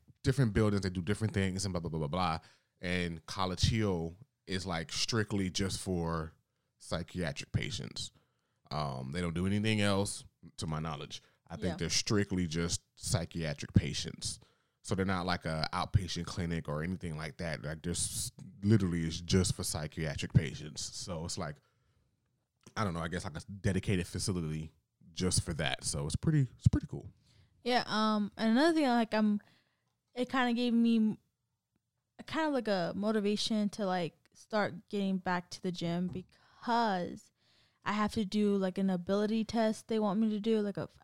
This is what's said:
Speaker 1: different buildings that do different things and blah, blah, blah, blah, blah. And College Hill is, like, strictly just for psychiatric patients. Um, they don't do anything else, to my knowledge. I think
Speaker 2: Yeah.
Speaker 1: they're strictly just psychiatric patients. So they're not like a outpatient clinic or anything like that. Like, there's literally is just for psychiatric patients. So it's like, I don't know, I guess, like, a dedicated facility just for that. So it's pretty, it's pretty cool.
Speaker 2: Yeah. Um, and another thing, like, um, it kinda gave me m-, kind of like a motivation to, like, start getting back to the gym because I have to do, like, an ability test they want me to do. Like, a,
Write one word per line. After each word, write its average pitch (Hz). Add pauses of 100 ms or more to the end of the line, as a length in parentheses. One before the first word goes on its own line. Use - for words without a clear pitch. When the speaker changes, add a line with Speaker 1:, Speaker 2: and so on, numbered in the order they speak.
(240)
Speaker 1:
different 127
buildings 104
that 95
do 90
different 101
things 95
and 98
blah, 87
blah, 82
blah, 80
blah, 76
blah. 85 (420)
And 87
College 92
Hill 90 (300)
is, 90
like, 82
strictly 101
just 95
for 82 (440)
psychiatric 87
patients. - (580)
Um, 67
they 85
don't 85
do 87
anything 107
else, 101 (340)
to -
my 78
knowledge. 78 (280)
I 85
think 90
Speaker 2:
Yeah. 87
Speaker 1:
they're 82
strictly 101
just 85 (140)
psychiatric 82
patients. - (440)
So -
they're 95
not 92
like 87
a 78
outpatient 87
clinic 85
or 76
anything 87
like 78
that. 78
Like, 78
there's - (300)
literally 92
is 82
just 90
for -
psychiatric 78
patients. 76 (140)
So 85
it's -
like, 78 (1200)
I 110
don't 90
know, 85
I 82
guess, 85
like, 76
a - (200)
dedicated 95
facility 78 (440)
just 87
for 90
that. -
So 73
it's 78
pretty, 151 (120)
it's -
pretty -
cool. - (540)
Speaker 2:
Yeah. 240
Um, 214
and 220
another 302
thing, 311
like, 240
um, 208 (720)
it 247
kinda 247
gave 240
me 233
m-, 214 (1080)
kind 311
of 294
like 233
a 180
motivation 208
to, -
like, 180 (200)
start -
getting 196
back 180
to -
the 185
gym 175
because 196 (600)
I 196
have 214
to 226
do, 208
like, 190
an 190
ability 202
test 220
they 220
want 208
me 226
to 214
do. 220
Like, 202
a, - (140)